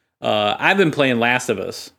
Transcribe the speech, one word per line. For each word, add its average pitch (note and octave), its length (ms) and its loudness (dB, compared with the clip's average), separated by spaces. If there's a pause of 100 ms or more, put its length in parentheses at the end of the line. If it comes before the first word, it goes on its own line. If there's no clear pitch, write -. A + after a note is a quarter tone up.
(200)
uh, G#2 380 0
I've F3 180 2
been F#3 140 2
playing C3 300 0
Last A#2+ 280 0
of G#2+ 100 -2
Us. - 400 -10